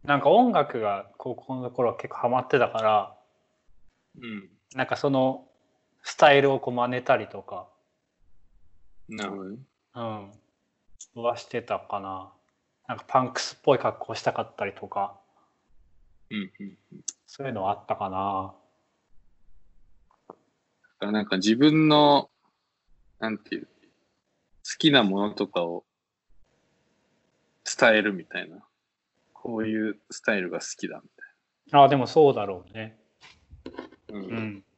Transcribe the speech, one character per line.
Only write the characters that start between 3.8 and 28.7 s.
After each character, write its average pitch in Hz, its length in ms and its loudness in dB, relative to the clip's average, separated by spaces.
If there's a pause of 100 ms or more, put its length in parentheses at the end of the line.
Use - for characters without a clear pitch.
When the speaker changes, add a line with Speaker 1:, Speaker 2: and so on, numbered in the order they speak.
Speaker 2:
う 123 40 -16
ん。 101 240 -14 (280)
Speaker 1:
な 131 80 -2
ん - 20 -4
か 123 100 -4
そ 143 140 0
の 131 380 0 (560)
ス - 100 -10
タ 151 180 8
イ 139 80 8
ル 139 120 4
を 131 80 -2
こ 131 100 -6
う 123 40 -6
真 123 220 -2
似 123 60 -6
た 127 140 2
り 107 100 -6
と 101 160 -16
か。 - 260 -16 (1400)
Speaker 2:
な 107 160 -10
る 95 60 -8
ほ 98 80 -10
ど 95 120 -12
ね。 117 80 -14 (380)
Speaker 1:
う 120 40 -12
ん。 104 320 -10 (920)
は 120 120 0
し - 100 -14
て 120 160 -6
た 101 180 -6
か - 180 -8
な。 95 340 -10 (540)
な 123 80 -10
ん 113 40 -12
か - 100 -20
パ 131 140 2
ン 120 100 -6
ク - 100 -6
ス - 140 -10
っ - 60 -20
ぽ 143 120 6
い 120 40 2
格 113 200 -2
好 - 160 -10
し - 80 -10
た 135 100 0
か 117 100 -6
っ - 140 -10
た 104 80 -6
り 98 80 -6
と - 140 -16
か。 - 320 -8 (1120)
Speaker 2:
う 117 40 -12
ん、 - 20 -8
う 104 40 -6 (220)
ん、 95 160 -18 (140)
う - 20 -20
ん。 - 100 -20 (220)
Speaker 1:
そ - 160 -18
う 135 60 -8
い - 20 -6
う - 20 -10
の 98 120 -6
は 101 80 0
あ - 20 -2
っ - 120 -12
た 101 100 -4
か 101 120 -6
な。 95 460 -6 (1700)
Speaker 2:
だ - 60 -20 (680)
か 101 60 -6
ら 104 60 -4
な 107 100 0
ん 104 40 -6
か 95 100 -2
自 104 200 2
分 156 320 4
の、 147 420 4 (880)
な 110 120 -6
ん 107 80 -6
て - 180 -12
い - 20 -10
う、 - 80 -14
好 - 20 -20 (1080)
き 156 140 4
な 127 100 6
も 98 200 0
の 104 120 -4
と 101 140 -4
か 87 160 -2
を 85 200 -8 (1800)
伝 - 300 4
え 107 80 4
る 104 100 -2
み 90 120 -10
た - 160 -12
い 87 80 -14
な。 90 100 -20 (760)